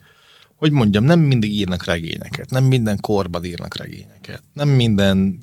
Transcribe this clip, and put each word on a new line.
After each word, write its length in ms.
hogy 160
mondjam, 320
nem 160
mindig 340
írnak 320
regényeket, 640
nem 140
minden 360
korban 460
írnak 300
regényeket, 680
nem 160
minden 720